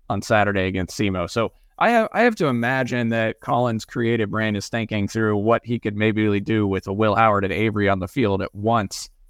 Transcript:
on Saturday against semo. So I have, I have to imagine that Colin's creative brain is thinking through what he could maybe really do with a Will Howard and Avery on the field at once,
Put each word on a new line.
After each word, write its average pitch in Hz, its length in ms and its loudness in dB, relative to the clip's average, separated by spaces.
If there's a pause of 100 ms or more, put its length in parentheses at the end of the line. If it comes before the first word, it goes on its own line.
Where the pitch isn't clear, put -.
on 101 120 -2
Saturday 101 460 2
against 95 300 -4
semo. 92 320 -2
So 113 220 -2 (260)
I 208 140 2
have, 226 200 2
I 220 120 0
have 233 140 2
to 165 100 0
imagine 123 600 0
that 113 320 0
Colin's 123 440 -2
creative 113 460 0
brain 110 240 -2
is 98 120 -6
thinking 107 400 -2
through 110 300 0
what 110 260 2
he 117 140 -4
could 104 180 -6
maybe 107 280 2
really 101 160 2
do 107 260 0
with 95 220 -2
a 98 60 -4
Will 104 220 2
Howard 107 280 4
and 92 100 -2
Avery 104 340 0
on 98 120 2
the 87 80 -6
field 98 340 0
at - 140 -6
once, 107 540 -2 (200)